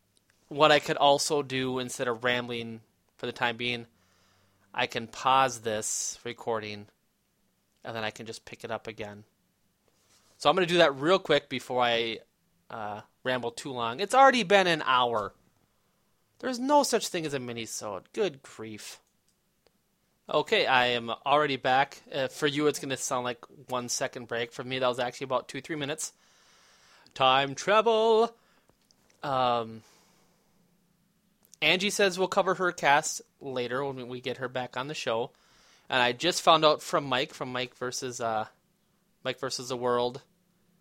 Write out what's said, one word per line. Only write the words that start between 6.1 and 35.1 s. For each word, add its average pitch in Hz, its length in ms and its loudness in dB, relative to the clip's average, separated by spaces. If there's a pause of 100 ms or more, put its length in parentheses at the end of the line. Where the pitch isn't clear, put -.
recording 107 640 -8 (960)
and 123 120 -10
then 113 80 -6
I 107 80 -4
can 113 160 -14
just - 180 -14
pick - 180 -16
it 117 60 -12
up 110 180 -6
again. 104 360 -12 (1120)
So - 100 0
I'm 151 80 4
gonna 185 120 2
do 175 100 2
that 156 180 6
real 156 220 4
quick 143 320 2
before 127 320 -4
I, 117 380 0 (500)
uh, 107 320 -10 (220)
ramble 123 280 -2
too - 200 -12
long. 120 280 -4
It's 202 140 -4
already 254 300 6
been 190 240 6
an 160 180 2
hour. 120 480 2 (1040)
There's 247 200 -6
no 285 240 4
such 226 260 0
thing 165 160 -4
as 139 80 -4
a 139 60 -4
mini-sode. 113 760 -8
Good 180 280 -4
grief. - 580 -14 (1300)
Okay, 160 380 2
I 123 200 6
am 117 220 -2 (160)
already 143 320 2
back. 131 440 0 (120)
Uh, 135 140 -2
for 151 200 -4
you, 147 200 0
it's 143 120 0
gonna 135 180 -6
sound 123 280 -4
like 123 180 -6 (240)
one 123 220 -4
second 123 380 -6
break. 120 240 -4
For 135 120 -12
me, 131 160 -6
that 127 80 2
was 123 120 0
actually 127 260 -6
about 127 220 -2
two, 135 120 -12
three 160 160 -10
minutes. 147 380 -8 (1000)
Time 135 420 2
travel. 220 800 2 (880)
Um, 120 580 0 (1800)
Angie 180 280 2
says 196 280 2
we'll 185 100 0
cover 185 280 0
her 180 160 -2
cast 151 500 2 (200)
later 127 420 -6
when 131 240 -8
we 123 140 -12
get 123 160 -6
her 131 100 -8
back 127 300 -8
on 131 100 -6
the 156 60 -8
show. 120 380 -2 (580)